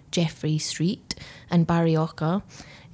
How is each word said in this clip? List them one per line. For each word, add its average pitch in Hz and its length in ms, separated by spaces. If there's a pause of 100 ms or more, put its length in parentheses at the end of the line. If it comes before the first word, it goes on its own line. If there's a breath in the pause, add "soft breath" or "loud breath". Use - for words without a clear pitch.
Jeffrey 156 500
Street - 560 (360 loud breath)
and 170 160
Barriocha. 165 760 (500 loud breath)